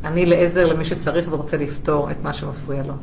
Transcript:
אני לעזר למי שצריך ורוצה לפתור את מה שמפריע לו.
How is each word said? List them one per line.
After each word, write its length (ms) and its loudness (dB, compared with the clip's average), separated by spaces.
אני 220 2
לעזר 400 6
למי 200 2
שצריך 440 -2
ורוצה 280 -2
לפתור 540 0
את 120 -4
מה 100 -4
שמפריע 500 -6
לו. 200 -6